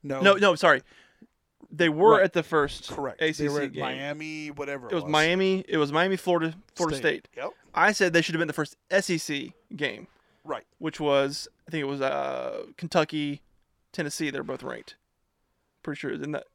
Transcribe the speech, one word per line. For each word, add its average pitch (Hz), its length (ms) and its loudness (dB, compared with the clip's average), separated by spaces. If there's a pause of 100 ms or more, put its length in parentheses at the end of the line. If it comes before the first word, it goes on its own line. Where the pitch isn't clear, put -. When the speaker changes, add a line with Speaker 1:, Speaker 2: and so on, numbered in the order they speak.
Speaker 1:
No. 135 180 -4
Speaker 2:
No, 196 140 8
no, 196 200 4
sorry. 151 260 4 (880)
They 160 180 2
were 185 280 8
Speaker 1:
Right. 190 60 6
Speaker 2:
at 185 100 2
the 170 100 0
first - 460 -2
Speaker 1:
Correct. 139 320 -6
Speaker 2:
A 160 60 2
C 156 60 0
C 147 100 -4
Speaker 1:
They 147 60 0
were 143 120 -2
at 139 120 -6
Speaker 2:
game. 151 80 -8
Speaker 1:
Miami, 147 720 -8
whatever 139 360 -10
it - 40 -8
Speaker 2:
It 190 40 -4
was 165 80 -2
Speaker 1:
was. 151 80 -4
Speaker 2:
Miami. 185 560 2
It 165 100 -2
was 147 140 0
Miami, 180 240 0
Florida, 165 380 0 (220)
Florida 160 220 0
Speaker 1:
State. - 300 -2
Speaker 2:
State. - 160 -14
Speaker 1:
Yep. 175 60 -8 (240)
Speaker 2:
I 196 180 4
said 185 220 2
they 165 80 6
should 160 140 -2
have 160 40 -2
been 165 80 0
the 151 60 -6
first - 240 -6 (140)
S 190 180 2
E 175 80 0
C 143 360 -6 (220)
game. 131 320 -6 (360)
Speaker 1:
Right. 139 200 -8 (140)
Speaker 2:
Which 156 220 -8
was, 139 480 2 (200)
I - 40 -14
think 160 100 -4
it 139 60 -4
was, 139 140 -4
uh, 135 640 -4 (120)
Kentucky, 151 640 -2 (500)
Tennessee. 151 380 -6
They're - 140 -6
both 131 200 -10
ranked. 127 320 -12 (880)
Pretty 147 180 -8
sure 139 120 -6
it - 80 -8
was - 20 -8
in 143 120 -8
that. - 220 -6